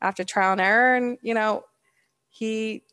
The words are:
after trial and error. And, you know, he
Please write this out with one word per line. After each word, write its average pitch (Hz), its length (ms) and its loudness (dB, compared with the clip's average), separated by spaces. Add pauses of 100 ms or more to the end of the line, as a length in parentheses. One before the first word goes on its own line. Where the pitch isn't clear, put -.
after 190 240 -4
trial 190 280 2
and 190 80 0
error. 226 340 4
And, 247 260 -2
you 226 140 -4
know, 214 300 -2 (640)
he 220 540 -6 (100)